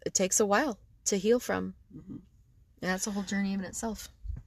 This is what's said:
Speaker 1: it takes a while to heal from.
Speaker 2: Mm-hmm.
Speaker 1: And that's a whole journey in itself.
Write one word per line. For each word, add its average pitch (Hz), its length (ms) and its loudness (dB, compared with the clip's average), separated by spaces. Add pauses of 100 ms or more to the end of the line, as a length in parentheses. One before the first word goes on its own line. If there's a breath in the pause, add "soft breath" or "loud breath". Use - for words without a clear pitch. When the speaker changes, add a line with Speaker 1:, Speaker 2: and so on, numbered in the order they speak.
Speaker 1:
it - 80 -2
takes - 260 2
a 214 60 8
while 208 340 2 (260)
to 202 120 2
heal 220 220 4
from. 190 360 -2 (200)
Speaker 2:
Mm-hmm. 160 180 -14
Speaker 1:
And - 760 -10
that's 190 140 -2
a 220 60 -4
whole 196 120 -2
journey 196 300 0
in 196 120 -2
itself. - 420 -6 (400)